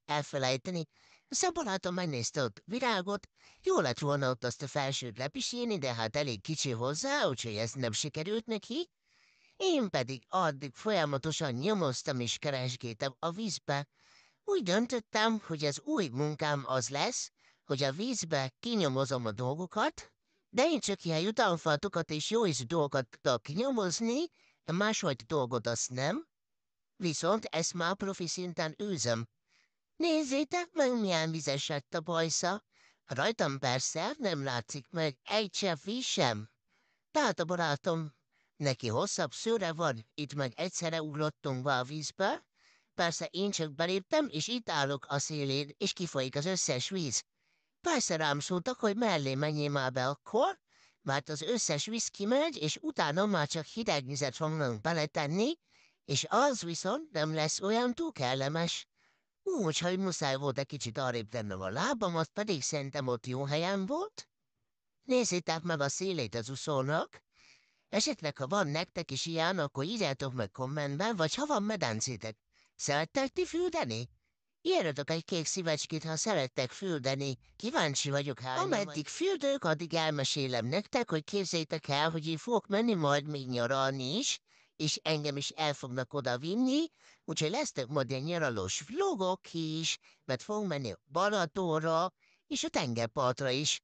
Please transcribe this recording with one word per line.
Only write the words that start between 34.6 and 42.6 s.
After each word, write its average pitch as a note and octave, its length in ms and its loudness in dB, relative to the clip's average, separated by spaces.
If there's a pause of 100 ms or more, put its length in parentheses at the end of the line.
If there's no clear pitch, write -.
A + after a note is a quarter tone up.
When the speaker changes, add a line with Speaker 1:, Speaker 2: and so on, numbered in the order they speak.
Speaker 1:
meg D#3+ 320 -2
egy G#3 280 0
csepp F3 320 0
víz A#3+ 220 -4
sem. A2+ 460 0 (600)
Tehát B3 300 4
a F3 40 0
barátom, E3 720 0 (420)
neki C3+ 320 0
hosszabb D3+ 440 0
szőre G#3 400 0
van, D3 420 -2
itt C#3+ 200 -6
meg C3+ 220 0
egyszerre E3 460 -2
ugrottunk D3+ 600 -2
be C3+ 160 2
a B2+ 60 0
vízbe. D#3 640 -2 (460)